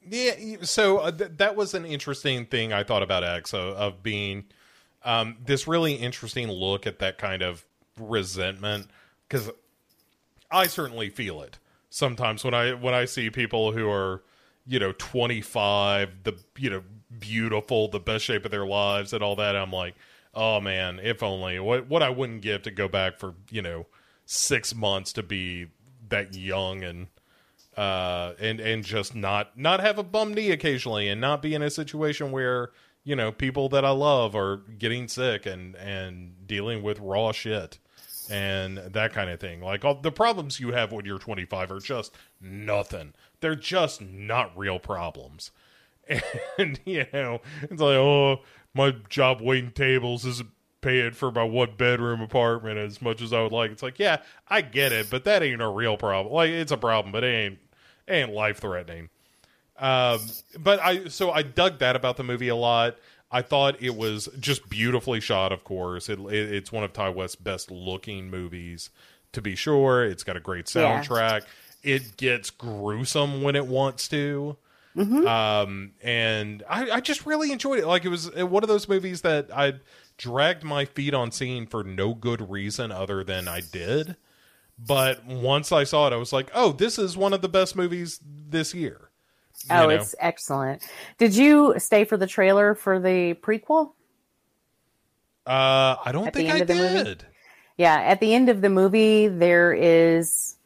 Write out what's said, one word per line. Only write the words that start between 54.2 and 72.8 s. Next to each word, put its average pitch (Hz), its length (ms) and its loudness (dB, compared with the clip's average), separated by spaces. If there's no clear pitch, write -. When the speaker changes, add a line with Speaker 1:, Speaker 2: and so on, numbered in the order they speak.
Speaker 1:
I 208 120 2
get 135 300 0
it, 110 180 -2
but 131 140 -4
that 202 180 4
ain't 127 200 -2
a 113 80 -2
real 107 280 0
problem. 101 360 -2
Like, 165 180 4
it's 165 200 -4
a 139 60 0
problem, 110 340 0
but 113 120 -2
it 123 100 0
ain't, 104 260 -4
it 196 60 -2
ain't 131 200 0
life 107 260 -2
threatening." 85 500 -8
Um, 127 400 2
but 196 220 4
I, 185 260 0
so 175 240 -2
I 156 100 2
dug 151 380 0
that 127 160 2
about 127 220 0
the 135 60 -8
movie 123 260 -4
a 117 60 2
lot. 117 420 2
I 123 100 0
thought 139 400 2
it 123 140 -2
was 107 320 -4
just 131 300 -4
beautifully 113 520 0
shot, 95 300 0
of 92 120 -6
course. 90 460 -6
It, 101 100 -4
it, 104 340 -2
it's 98 180 -6
one 110 120 -4
of 98 100 -6
Ty 98 160 -2
West's 92 280 -6
best 92 340 -8
looking 92 580 -10
movies, 87 600 -10
to 120 100 -8
be 98 140 -6
sure. 135 480 4
It's 98 200 -2
got 92 120 -6
a 87 60 -8
great 87 340 -8
Speaker 2:
Yeah. - 260 4
Speaker 1:
soundtrack. 113 420 0
It 131 360 -2
gets 123 340 -2
gruesome 120 880 -4